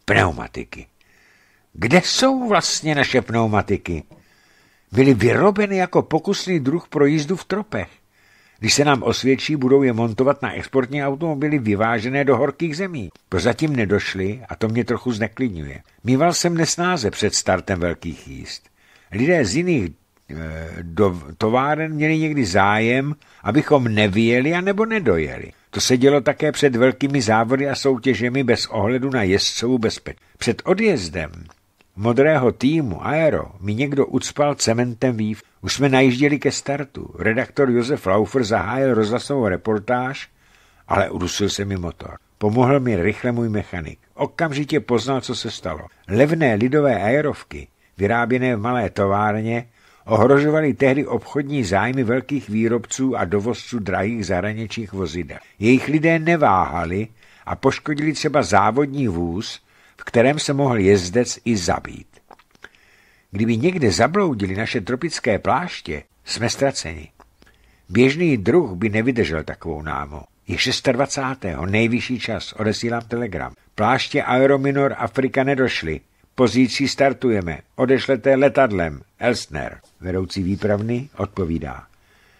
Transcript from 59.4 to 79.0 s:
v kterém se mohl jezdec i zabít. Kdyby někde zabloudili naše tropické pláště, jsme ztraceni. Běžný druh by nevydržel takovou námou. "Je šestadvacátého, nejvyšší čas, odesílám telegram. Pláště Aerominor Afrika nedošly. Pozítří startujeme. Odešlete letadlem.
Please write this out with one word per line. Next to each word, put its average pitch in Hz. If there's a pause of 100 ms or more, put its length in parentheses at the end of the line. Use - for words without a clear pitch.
v -
kterém 127
se 151
mohl 135
jezdec 98
i 113
zabít. 85 (1200)
Kdyby 113
někde 151
zabloudili 120
naše 110
tropické 120
pláště, 104 (220)
jsme 110
ztraceni. 135 (800)
Běžný 135
druh 117
by 92
nevydržel 104
takovou 76
námou. 73 (240)
"Je -
šestadvacátého, 127
nejvyšší 113
čas, -
odesílám 113
telegram. 90 (220)
Pláště 123
Aerominor 135
Afrika 131
nedošly. 127 (340)
Pozítří 127
startujeme. 110 (180)
Odešlete 131
letadlem. 107 (180)